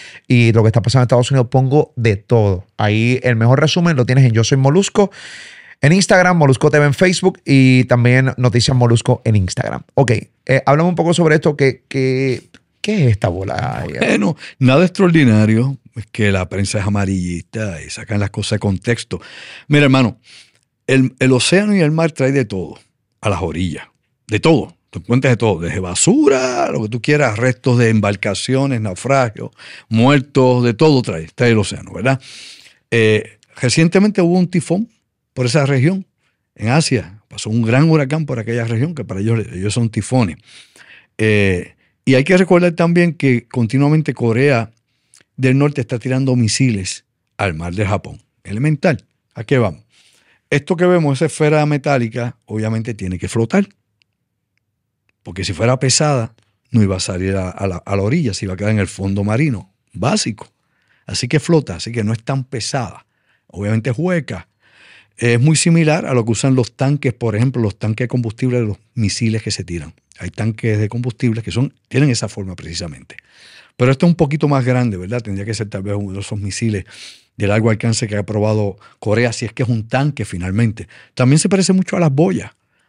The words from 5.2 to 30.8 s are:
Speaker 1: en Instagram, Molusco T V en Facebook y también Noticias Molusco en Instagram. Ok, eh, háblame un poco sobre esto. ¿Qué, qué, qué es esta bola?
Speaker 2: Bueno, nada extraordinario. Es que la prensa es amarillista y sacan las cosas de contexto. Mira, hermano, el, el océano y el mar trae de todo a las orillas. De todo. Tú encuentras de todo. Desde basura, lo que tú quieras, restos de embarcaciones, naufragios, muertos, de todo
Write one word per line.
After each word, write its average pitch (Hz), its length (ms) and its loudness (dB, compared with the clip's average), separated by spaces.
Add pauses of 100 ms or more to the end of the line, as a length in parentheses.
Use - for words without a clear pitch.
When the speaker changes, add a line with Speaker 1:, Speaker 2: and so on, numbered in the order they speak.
Speaker 1:
en 143 100 4
Instagram, 180 460 4
Molusco 147 340 4
T 151 80 4
V 147 60 4
en 143 80 2
Facebook 185 500 0
y 131 420 6
también 123 520 2
Noticias 123 380 2
Molusco 120 500 2
en 113 100 2
Instagram. 90 460 -2 (140)
Ok, 123 160 2 (340)
eh, 135 200 0
háblame 151 220 2
un 180 80 -2
poco 170 180 0
sobre 160 220 2
esto. 156 220 0
¿Qué, 135 320 0
qué, 131 600 -2 (280)
qué 208 240 -2
es 123 80 4
esta 101 160 0
bola? 85 580 -6 (140)
Speaker 2:
Bueno, - 380 0 (220)
nada 135 260 4
extraordinario. 131 920 4 (180)
Es 110 120 -12
que 104 220 -2
la 92 200 -2
prensa 98 300 -4
es 95 60 -4
amarillista 95 960 -4
y 76 80 -18
sacan - 300 -8
las 98 100 -2
cosas 107 280 -4
de - 20 -10
contexto. 101 640 -4 (480)
Mira, 147 160 4
hermano, 131 340 2 (680)
el, 131 320 2
el 131 120 2
océano 190 420 2
y 196 60 4
el 151 120 2
mar 160 200 0
trae 135 220 -2
de 139 100 0
todo 95 340 -8 (440)
a 107 80 -2
las 87 120 -2
orillas. 85 440 -6 (420)
De 104 140 -2
todo. 160 340 2 (140)
Tú - 100 -16
encuentras 127 320 0
de 117 60 2
todo. 101 240 0
Desde 85 180 -6
basura, 127 880 0
lo 147 120 -4
que 107 80 -4
tú 117 120 -8
quieras, 143 360 0
restos 123 400 0
de 117 140 4
embarcaciones, 110 920 -2
naufragios, 117 680 -2 (360)
muertos, 127 800 2
de 120 80 2
todo 143 280 4